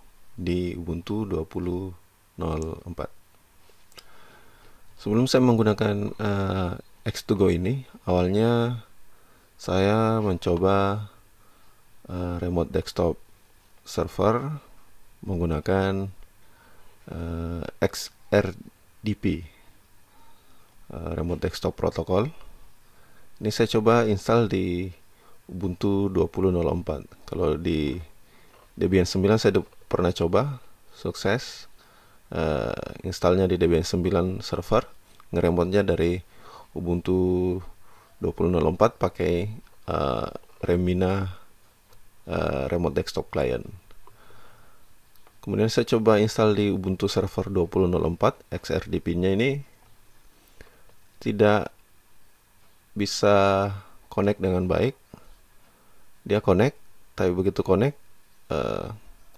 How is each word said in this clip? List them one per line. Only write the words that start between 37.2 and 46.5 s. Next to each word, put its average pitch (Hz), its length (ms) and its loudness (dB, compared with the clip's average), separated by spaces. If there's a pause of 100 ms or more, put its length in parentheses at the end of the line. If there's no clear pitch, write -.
dua 87 160 -2
puluh 85 160 2
nol 80 160 4
empat 95 320 2
pakai, 87 480 0 (400)
eh, 69 420 -2 (300)
Remina, 92 640 2 (1040)
eh, 78 400 -2
Remote 85 320 0
Desktop - 320 -6
Client. 62 320 -2 (1800)
Kemudian 104 240 2
saya 120 160 2
coba 110 320 6
install 107 400 4